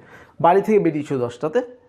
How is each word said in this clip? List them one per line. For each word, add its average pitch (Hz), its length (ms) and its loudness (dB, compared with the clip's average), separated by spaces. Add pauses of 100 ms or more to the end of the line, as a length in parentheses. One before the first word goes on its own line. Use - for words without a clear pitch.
(400)
বাড়ি 180 220 4
থেকে 208 160 2
বেরিয়েছো 147 400 -2
দশটাতে 151 440 -4 (260)